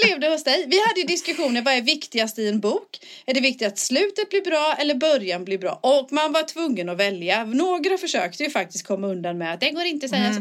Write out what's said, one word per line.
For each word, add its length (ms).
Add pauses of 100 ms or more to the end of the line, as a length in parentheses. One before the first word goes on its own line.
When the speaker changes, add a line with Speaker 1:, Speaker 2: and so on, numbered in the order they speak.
Speaker 1:
blev 160
det 100
hos 140
dig? 240
Vi 200
hade 120
ju 80
diskussioner, 540
vad 120
är 80
viktigast 580
i 100
en 100
bok? 400 (260)
Är 80
det 80
viktigt 260
att 120
slutet 500
blir 120
bra 380
eller 160
början 500
blir 120
bra? 260
Och 280
man 200
var 120
tvungen 460
att 80
välja. 480
Några 520
försökte 460
ju 60
faktiskt 380
komma 200
undan 300
med 160
att 60
det 120
går 120
inte 220
att 40
säga 140
Speaker 2:
Mm. 180